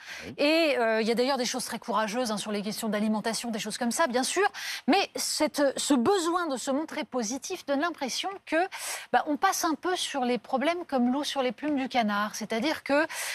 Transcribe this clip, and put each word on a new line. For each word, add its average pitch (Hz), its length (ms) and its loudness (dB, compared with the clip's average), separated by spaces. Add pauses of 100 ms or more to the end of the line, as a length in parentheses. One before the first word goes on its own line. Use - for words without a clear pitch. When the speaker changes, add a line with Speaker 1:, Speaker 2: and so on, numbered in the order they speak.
(240)
Speaker 1:
Oui. - 140 -10
Speaker 2:
Et, 302 400 4
euh, 226 240 2
il 214 40 0
y 220 40 4
a 233 40 2
d'ailleurs 254 220 2
des 247 80 0
choses 233 220 -4
très 233 120 -6
courageuses, 220 520 -2
hein, 208 80 -2
sur - 120 -6
les 208 120 -2
questions 214 260 -4
d'alimentation, 214 640 0
des 220 80 -4
choses 208 180 -6
comme 240 140 -2
ça 320 160 2
bien 254 160 0
sûr. 381 260 2 (380)
Mais 339 280 4
cette, 294 640 0
ce - 140 2
besoin 339 540 4
de 269 100 -2
se 277 140 -4
montrer 294 340 -2
positif 254 640 -6
donne 277 140 0
l'impression 330 500 -4 (160)
que, 311 100 0 (560)
bah, 247 140 4
on 294 100 0
passe - 300 2
un 320 80 2
peu 359 200 0
sur 277 300 -2
les 247 140 2
problèmes 320 480 -2
comme 247 260 2
l'eau 285 100 0
sur 277 200 -2
les 247 100 0
plumes 294 240 -2
du 262 140 -2
canard. 208 440 0
C'est-à-dire 226 500 -2
que 294 220 4 (280)